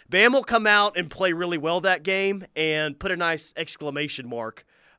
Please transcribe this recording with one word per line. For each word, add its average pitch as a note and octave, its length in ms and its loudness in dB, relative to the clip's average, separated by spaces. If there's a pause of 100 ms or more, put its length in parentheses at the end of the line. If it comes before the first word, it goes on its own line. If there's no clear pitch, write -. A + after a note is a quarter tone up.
(100)
Bama A3 240 6
will C4+ 100 2
come A3+ 220 0
out G#3 320 4
and E3 100 -4
play F#3 240 0
really F3 240 -2
well D#3+ 240 -2
that F3+ 220 0
game F#3+ 420 -2 (100)
and D#3 440 -2
put G3 120 -4
a F#3 60 0
nice E3 400 -4
exclamation D3 720 -8
mark, A#2 380 -10 (320)